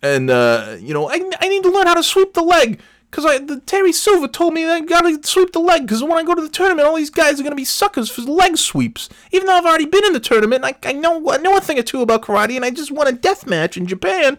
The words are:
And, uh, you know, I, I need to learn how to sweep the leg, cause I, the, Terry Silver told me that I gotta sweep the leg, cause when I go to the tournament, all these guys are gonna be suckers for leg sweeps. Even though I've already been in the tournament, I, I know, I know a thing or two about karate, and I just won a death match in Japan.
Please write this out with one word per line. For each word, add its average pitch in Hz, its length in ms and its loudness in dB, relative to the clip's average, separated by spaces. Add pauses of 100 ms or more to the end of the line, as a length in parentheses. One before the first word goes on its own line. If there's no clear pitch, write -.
And, 135 300 0
uh, 117 500 2
you 127 140 -10
know, 147 140 -2
I, 330 120 -4 (200)
I 370 80 -2
need 392 140 -2
to 370 80 2
learn 381 160 2
how 339 80 4
to 339 80 0
sweep 381 320 2
the 339 80 0
leg, 330 380 2 (300)
cause 294 140 -8
I, 302 140 2
the, 277 220 -8
Terry 381 320 0
Silver 349 340 2
told 339 280 0
me 320 100 -2
that 320 80 0
I 339 80 0
gotta 330 420 0
sweep 370 300 0
the 349 80 -2
leg, 330 280 2
cause 220 140 -2
when 302 100 -2
I 330 100 0
go 330 120 0
to 339 80 -2
the 302 60 -6
tournament, 330 400 2
all 320 80 2
these 302 140 -2
guys 294 280 2
are 277 40 -6
gonna 294 120 -4
be 269 100 -8
suckers 277 460 -2
for - 120 -12
leg 320 340 2
sweeps. - 520 -4 (220)
Even 381 160 0
though 381 100 4
I've 349 100 2
already 320 200 2
been 381 180 2
in 415 80 2
the 277 80 0
tournament, 226 440 2
I, 269 180 -4
I - 100 -6
know, 320 380 -2
I - 60 0
know 359 200 2
a 392 40 4
thing 320 180 -4
or 240 40 -2
two 254 200 -4
about 226 200 0
karate, 214 340 -2
and 247 80 -6
I 247 60 -2
just 277 200 -8
won 294 160 -2
a 269 60 0
death 311 340 -4
match 170 300 -2
in 180 100 -8
Japan. 285 520 -2